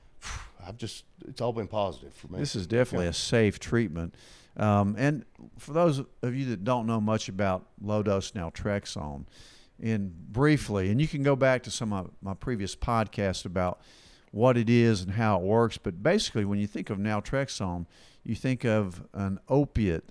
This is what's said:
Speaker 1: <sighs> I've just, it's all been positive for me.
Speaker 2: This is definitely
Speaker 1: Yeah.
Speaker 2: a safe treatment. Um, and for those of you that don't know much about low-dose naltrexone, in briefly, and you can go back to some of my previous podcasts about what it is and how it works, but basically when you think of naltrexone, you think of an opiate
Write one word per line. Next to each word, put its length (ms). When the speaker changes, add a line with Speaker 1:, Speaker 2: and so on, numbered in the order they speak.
Speaker 1:
<sighs> 460
I've 100
just, 260
it's 140
all 120
been 140
positive 460
for 160
me. 100
Speaker 2:
This 160
is 120
definitely 380
Speaker 1:
Yeah. 60
Speaker 2:
a 20
safe 460
treatment. 560
Um, 400
and 280
for 160
those 280
of 140
you 120
that 160
don't 220
know 160
much 280
about 380
low-dose 500
naltrexone, 920
in 340
briefly, 600
and 100
you 60
can 160
go 120
back 280
to 80
some 200
of 180
my 140
previous 400
podcasts 680
about 380
what 240
it 140
is 320
and 120
how 240
it 60
works, 340
but 240
basically 440
when 140
you 80
think 220
of 100
naltrexone, 840
you 120
think 280
of 400
an 260
opiate 600